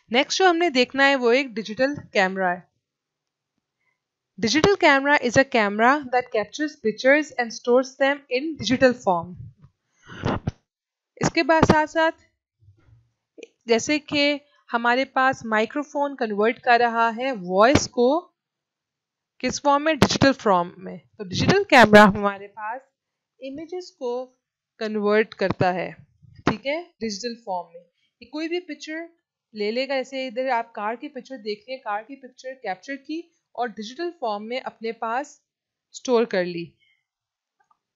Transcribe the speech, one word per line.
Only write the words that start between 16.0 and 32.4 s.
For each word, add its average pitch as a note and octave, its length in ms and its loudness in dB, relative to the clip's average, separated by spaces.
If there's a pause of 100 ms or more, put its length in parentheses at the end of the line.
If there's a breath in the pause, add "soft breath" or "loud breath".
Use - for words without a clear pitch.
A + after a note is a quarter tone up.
convert A3 440 0
कर A#3+ 220 4
रहा A#3 300 2
है B3 220 -4
voice G3+ 540 2
को C4 340 2 (1200)
किस B3+ 220 -6
form C#4+ 200 2
में, D#4 160 0
Digital - 340 2
form F3+ 460 0
में। F#3 200 -14
तो - 260 -18
digital F#3+ 400 0
camera G#3+ 400 8
हमारे G3+ 420 2
पास A3 340 -12 (600)
images D#4+ 500 -12
को B3 340 -8 (540)
convert G#3+ 560 0
करता F#3 380 0
है, F3 200 -8 (560)
ठीक A3 180 -2
है, D#4 160 -4 (180)
Digital A3+ 340 -8 (120)
form F3 280 -8
में। F3 60 -20 (420)
ये - 20 -20
कोई D#4 240 -8
भी F4 120 -6
picture D#4+ 480 -12 (460)
ले G#3 160 -4
लेगा, C4 260 -4
जैसे C4 300 -8
इधर B3+ 240 -6
आप A#3 220 -4
car A3 240 -6
की C#4+ 120 -14
picture C4 300 -16
देख G#3 220 -10
रहे B3+ 120 -18
हैं, C4 100 -12
car G#3+ 200 -8
की C4+ 140 -20
picture C4 380 -18